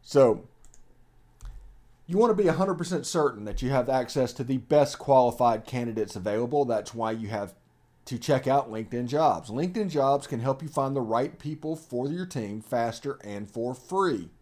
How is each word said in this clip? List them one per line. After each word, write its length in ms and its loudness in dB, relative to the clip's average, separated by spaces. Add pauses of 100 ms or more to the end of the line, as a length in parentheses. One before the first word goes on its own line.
So, 440 4 (1600)
you 120 -2
want 180 6
to 80 2
be 60 6
a 40 2
hundred 220 0
percent 300 -4
certain 400 0
that 160 -4
you 80 0
have 180 2
access 460 0
to 100 -8
the 140 -2
best 420 2
qualified 680 4
candidates 520 -4
available. 480 0
That's 280 -2
why 180 -2
you 180 -6
have 240 -6 (520)
to 140 -8
check 260 0
out 240 2
LinkedIn 380 -6
Jobs. 420 2
LinkedIn 400 -4
Jobs 380 2
can 140 -6
help 200 -2
you 60 -10
find 300 -2
the 40 0
right 380 -2
people 380 -8
for 320 -6
your 160 -6
team 340 -8
faster 640 -4
and 260 -10
for 240 -6
free. 580 -2 (100)